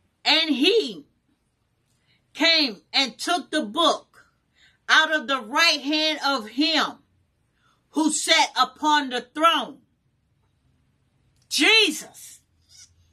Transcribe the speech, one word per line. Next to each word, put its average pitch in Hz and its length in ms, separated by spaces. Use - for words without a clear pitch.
And 311 240
he 269 560
came 302 480
and 269 240
took 349 340
the 311 100
book - 640
out 311 260
of 277 140
the 269 140
right 294 400
hand 302 440
of 269 220
him 269 380
who 302 200
sat 320 400
upon 277 500
the 247 120
throne. 302 580
Jesus - 880